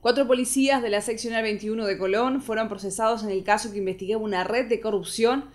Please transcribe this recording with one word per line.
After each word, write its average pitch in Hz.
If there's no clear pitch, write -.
Cuatro 247
policías 262
de 226
la 208
seccional 226
veintiuno 214
de 196
Colón 233
fueron 220
procesados 214
en 208
el 190
caso 214
que 202
investigaba 190
una 190
red 233
de 220
corrupción 220